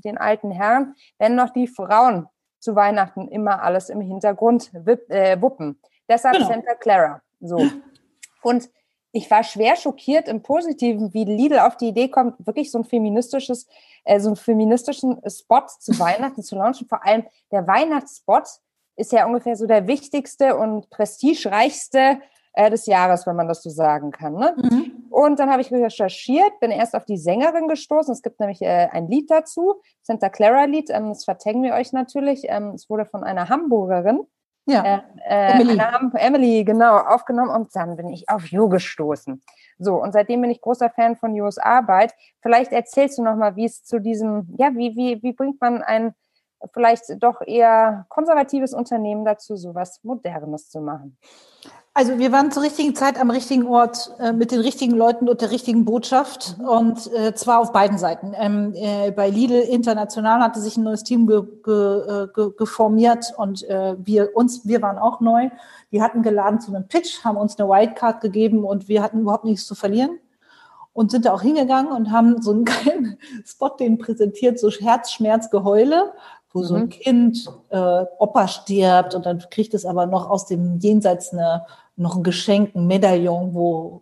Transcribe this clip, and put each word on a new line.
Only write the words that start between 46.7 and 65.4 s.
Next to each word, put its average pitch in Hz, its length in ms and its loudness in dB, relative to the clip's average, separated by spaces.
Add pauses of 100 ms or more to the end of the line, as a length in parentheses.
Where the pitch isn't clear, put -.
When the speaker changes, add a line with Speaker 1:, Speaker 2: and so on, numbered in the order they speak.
Speaker 1:
vielleicht 233 480 0
doch 240 200 0
eher 220 680 2
konservatives 277 640 0
Unternehmen 214 520 -6
dazu, 214 320 -4
sowas 180 460 -10
Modernes 160 640 -10
zu 160 100 -14
machen? 147 380 -12 (760)
Speaker 2:
Also 254 260 2
wir 254 120 2
waren 277 200 4
zur 285 120 -2
richtigen 294 320 -2
Zeit 269 240 0
am 254 120 2
richtigen 254 360 0
Ort, 240 500 0
äh, 233 140 -2
mit 233 200 0
den 247 100 0
richtigen 247 340 0
Leuten 233 320 2
und 233 140 0
der 208 100 -2
richtigen 233 320 0
Botschaft 240 760 -2
Speaker 1:
Mhm. 240 80 -12
Speaker 2:
und, 233 480 0
äh, 220 200 -2
zwar 233 260 2
auf 233 140 0
beiden 202 240 4
Seiten. 175 360 -4
Ähm, 208 420 -2
äh, 202 360 -4
bei 202 180 0
Lidl 240 300 2
International 226 800 0
hatte 233 200 0
sich 214 160 -6
ein 226 80 0
neues 214 180 -4
Team 233 240 2
ge-, 214 160 4 (220)
ge-, 202 580 0
äh, 196 100 -8
ge-, 208 240 -2
geformiert 226 800 2
und, 196 320 -8
äh, 190 300 -4
wir, 202 400 0
uns, 240 280 0
wir 226 160 0
waren 196 180 -4
auch 233 200 0
neu. 233 300 2 (420)